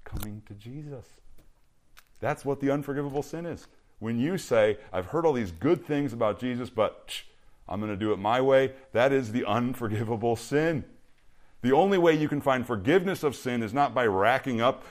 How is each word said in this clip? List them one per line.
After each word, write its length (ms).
coming 440
to 60
Jesus. 520
That's 260
what 160
the 100
unforgivable 520
sin 220
is. 220
When 200
you 180
say, 400
"I've 140
heard 180
all 80
these 180
good 340
things 280
about 260
Jesus, 300
but, 380
psh, 160
I'm 120
gonna 180
do 160
it 60
my 200
way," 340
that 180
is 200
the 140
unforgivable 920
sin. 500
The 120
only 240
way 180
you 140
can 120
find 240
forgiveness 560
of 140
sin 280
is 100
not 200
by 120
racking 560
up 300